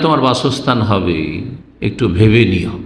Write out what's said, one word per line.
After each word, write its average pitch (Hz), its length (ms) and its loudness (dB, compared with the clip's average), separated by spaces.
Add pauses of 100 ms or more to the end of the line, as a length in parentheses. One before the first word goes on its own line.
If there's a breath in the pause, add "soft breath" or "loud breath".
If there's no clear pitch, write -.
তোমার 156 200 2
বাসস্থান 127 600 0
হবে 87 640 -2 (380)
একটু 110 260 -2
ভেবে 107 380 4
নিও। - 240 -2 (160)